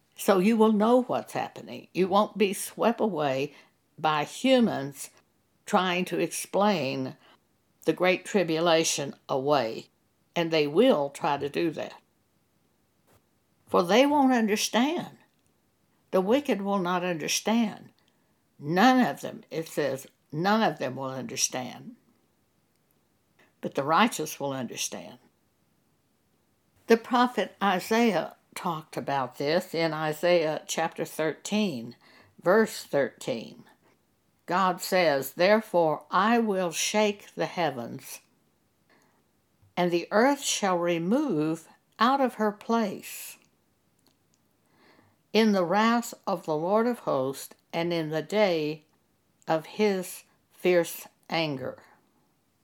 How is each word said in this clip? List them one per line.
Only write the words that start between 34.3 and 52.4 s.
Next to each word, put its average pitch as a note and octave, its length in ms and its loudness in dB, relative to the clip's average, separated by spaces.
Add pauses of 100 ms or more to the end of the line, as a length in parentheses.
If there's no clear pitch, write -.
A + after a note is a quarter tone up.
God F#3 340 0
says, D3+ 520 2
"Therefore F3 800 2
I G#3+ 260 4
will F#3+ 320 0
shake G#3 640 -2
the E3 120 -2
heavens, C3+ 720 -6 (1600)
and F3 140 2
the E3+ 220 0
earth C4+ 300 2
shall F#3 360 0
remove E3+ 880 -2 (320)
out C4 220 2
of B3 140 0
her G#3+ 180 0
place - 840 -6 (2000)
in A3 180 4
the G3 140 4
wrath A3+ 500 2 (100)
of F#3 220 -6
the D#3 100 -2
Lord G3+ 300 2
of A#3+ 140 -2
hosts C3+ 560 -4 (160)
and E3+ 200 -2
in D#3+ 180 -2
the D#3 120 -2
day D#3+ 640 0 (640)
of D#3+ 180 -2
his G3 560 -2 (300)
fierce F3 560 0 (200)
anger." D3 540 -4 (800)